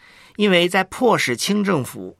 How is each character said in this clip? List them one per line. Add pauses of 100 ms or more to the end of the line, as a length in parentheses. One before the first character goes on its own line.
(360)
因
为
在
迫
使
清
政
府